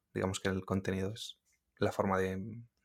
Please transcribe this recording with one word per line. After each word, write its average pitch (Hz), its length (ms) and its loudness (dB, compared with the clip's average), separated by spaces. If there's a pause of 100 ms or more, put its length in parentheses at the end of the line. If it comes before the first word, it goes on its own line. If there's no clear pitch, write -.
(140)
Digamos 98 260 0
que 98 100 0
el 95 160 0
contenido 95 480 0
es - 240 -12 (400)
la 104 140 2
forma 98 260 2
de 95 440 -2 (240)